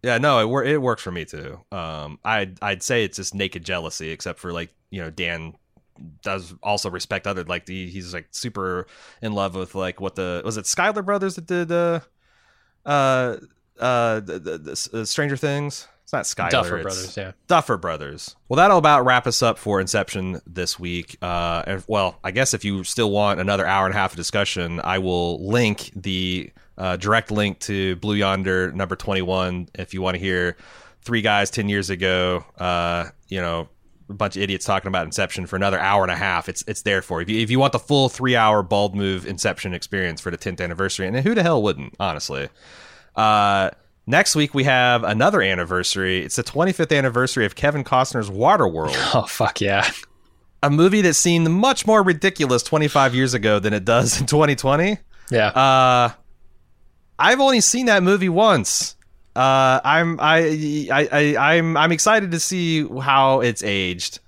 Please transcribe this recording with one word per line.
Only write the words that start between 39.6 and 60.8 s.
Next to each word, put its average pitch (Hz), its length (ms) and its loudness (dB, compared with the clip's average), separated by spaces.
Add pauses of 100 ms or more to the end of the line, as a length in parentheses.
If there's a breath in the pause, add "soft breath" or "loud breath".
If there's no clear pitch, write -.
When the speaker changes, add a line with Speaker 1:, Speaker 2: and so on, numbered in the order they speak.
Speaker 1:
experience 87 480 -6
for 90 120 -6
the 85 40 -8
tenth 90 240 -8
anniversary, 92 460 -4
and 104 140 -2
who 202 140 2
the 208 100 0
hell 156 180 2
wouldn't, 71 380 -2
honestly? 73 480 -6 (640 loud breath)
Uh, 101 560 4 (360)
next 160 300 2
week, 147 180 0
we 135 100 2
have 123 380 4
another 123 380 2
anniversary. 92 840 0
It's - 120 -6
the 123 60 -4
twenty-fifth 165 500 -2
anniversary 127 540 2
of - 80 -4
Kevin 143 300 0
Costner's 127 460 0
Waterworld. 95 640 2
Speaker 2:
<laughs> - 200 -2
Oh, 120 120 4
fuck - 340 -2
yeah. 101 300 2 (720)
Speaker 1:
A 143 80 4
movie 185 320 6
that 175 120 4
seemed 165 360 4
much 220 360 2
more 220 160 6
ridiculous 160 600 2
twenty-five 143 520 2
years 127 200 2
ago 107 240 2
than 101 140 0
it 101 120 -2
does 117 360 2
in 131 60 -2
twenty 147 300 4
twenty. 165 420 0 (320 loud breath)
Speaker 2:
Yeah. 110 180 4
Speaker 1:
Uh, 127 600 6 (1080)
I've 226 220 4
only 269 200 4
seen 247 260 4
that 202 160 6
movie 190 260 4
once. 175 680 2 (400)
Uh, 131 480 4
I'm, 165 360 2
I, 151 720 2